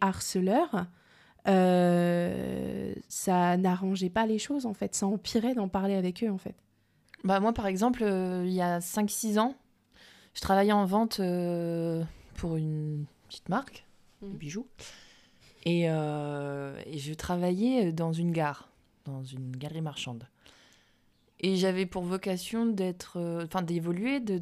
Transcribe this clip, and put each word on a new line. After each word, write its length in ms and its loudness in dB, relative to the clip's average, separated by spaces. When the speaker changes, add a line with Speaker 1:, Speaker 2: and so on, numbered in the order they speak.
Speaker 1:
harceleurs, 840 2
euh, 1500 4
ça 480 2
n'arrangeait 540 2
pas 160 2
les 120 2
choses, 280 -4
en 80 -4
fait. 220 -6
Ça 120 0
empirait 480 0
d'en 140 0
parler 260 0
avec 280 0
eux, 60 0
en 80 -2
fait. 180 -10
Speaker 2:
Bah, 160 4
moi, 140 2
par 140 -2
exemple, 360 0
euh, 420 0
il 80 0
y 80 2
a 200 0
cinq, 280 -2
six 300 0
ans, 160 0
je 80 -10
travaillais 320 6
en 120 6
vente, 340 2
euh, 840 0
pour 220 -2
une 480 -2
petite 200 -16
marque 360 -4
de 60 -12
Speaker 1:
Mhm. 60 -10
Speaker 2:
bijoux. 340 -10
Et, 260 2
euh, 960 -4
et 140 -8
je 140 -8
travaillais 800 0
dans 200 -2
une 200 0
gare, 380 -2
dans 180 -10
une 320 -10
galerie 260 -8
marchande. 460 -8
Et 160 2
j'avais 300 2
pour 180 -6
vocation 600 -4
d'être, 520 -4
euh, 280 -4
enfin, 160 -2
d'évoluer, 580 -2
de 220 -2